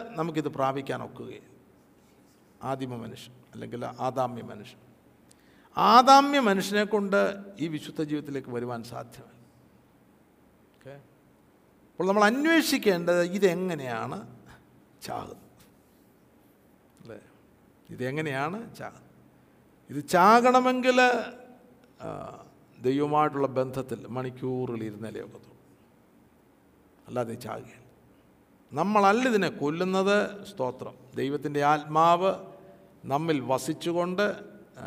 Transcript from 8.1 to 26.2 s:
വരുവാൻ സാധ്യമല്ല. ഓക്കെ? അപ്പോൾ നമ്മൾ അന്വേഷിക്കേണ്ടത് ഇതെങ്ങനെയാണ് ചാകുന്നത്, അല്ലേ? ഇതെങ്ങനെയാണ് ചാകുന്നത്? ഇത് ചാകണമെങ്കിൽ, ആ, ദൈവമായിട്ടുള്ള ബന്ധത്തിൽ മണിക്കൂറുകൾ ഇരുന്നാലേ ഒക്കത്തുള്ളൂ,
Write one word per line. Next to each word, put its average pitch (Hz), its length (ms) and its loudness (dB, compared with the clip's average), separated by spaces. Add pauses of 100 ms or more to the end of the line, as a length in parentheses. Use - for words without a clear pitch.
വരുവാൻ 120 280 -6
സാധ്യമല്ല. 123 540 -16 (1400)
ഓക്കെ? 135 200 -20 (920)
അപ്പോൾ - 200 -2
നമ്മൾ 208 220 6
അന്വേഷിക്കേണ്ടത് 226 920 2 (160)
ഇതെങ്ങനെയാണ് 165 800 0 (880)
ചാകുന്നത്, - 580 -12 (1400)
അല്ലേ? 107 180 -20 (720)
ഇതെങ്ങനെയാണ് 143 720 -6 (200)
ചാകുന്നത്? - 280 -16 (800)
ഇത് 139 120 -10 (140)
ചാകണമെങ്കിൽ, 247 840 6 (1040)
ആ, 107 40 -10 (800)
ദൈവമായിട്ടുള്ള 143 600 0 (120)
ബന്ധത്തിൽ 131 400 -6 (180)
മണിക്കൂറുകൾ 127 720 -6
ഇരുന്നാലേ 104 360 -12
ഒക്കത്തുള്ളൂ, - 320 -20 (1500)